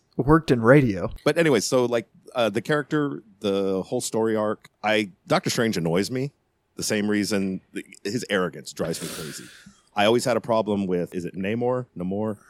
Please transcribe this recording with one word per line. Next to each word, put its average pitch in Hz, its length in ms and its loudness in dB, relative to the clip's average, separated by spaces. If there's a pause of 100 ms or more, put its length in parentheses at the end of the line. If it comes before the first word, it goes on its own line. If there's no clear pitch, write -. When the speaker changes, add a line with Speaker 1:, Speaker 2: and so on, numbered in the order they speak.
(160)
Speaker 1:
worked 151 340 4
in 123 120 4
radio. 113 480 6 (160)
Speaker 2:
But 151 120 2
anyway, 151 220 4
so, 127 240 2
like, 120 240 0 (260)
uh, 117 160 2
the 107 120 -2
character, 147 600 -2 (180)
the 98 440 0
whole 127 140 -6
story 113 380 -2
arc, 107 320 -4 (120)
I, 107 300 2 (160)
Doctor 156 220 0
Strange 113 260 0
annoys 87 340 0
me. 127 220 -6 (460)
The 87 60 -8
same 104 260 -2
reason, 98 500 -2 (140)
th-, 98 120 -12 (200)
his 104 240 -6
arrogance 90 420 -4
drives 82 300 -6
me 82 80 -10
crazy. 76 340 -12 (540)
I 104 80 4
always 117 180 4
had 117 140 0
a 101 40 -4
problem 104 460 0
with, 87 260 -2
is 87 120 -6
it - 100 -12
Namor? 120 520 -4 (100)
Namor? 104 400 -4 (120)